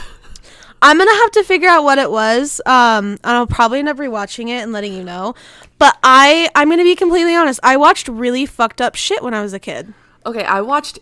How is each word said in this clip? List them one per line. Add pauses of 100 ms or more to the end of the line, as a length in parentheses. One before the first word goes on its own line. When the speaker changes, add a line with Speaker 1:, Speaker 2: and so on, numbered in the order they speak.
Speaker 1:
<laughs> (760)
Speaker 2:
I'm
gonna
have
to
figure
out
what
it
was.
Um,
and
I'll
probably
end
up
rewatching
it
and
letting
you
know. (420)
But
I,
I'm
gonna
be
completely
honest.
I
watched
really
fucked
up
shit
when
I
was
a
kid. (320)
Speaker 1:
Okay,
I
watched